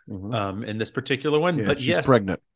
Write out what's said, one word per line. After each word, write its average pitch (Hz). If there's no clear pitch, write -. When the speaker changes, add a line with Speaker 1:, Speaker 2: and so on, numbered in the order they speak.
Speaker 1:
Mm-hmm. 101
Speaker 2:
um, 101
in 107
this 110
particular 139
one. 170
Speaker 1:
Yeah, 110
Speaker 2:
But -
Speaker 1:
she's 131
Speaker 2:
yes, -
Speaker 1:
pregnant. 104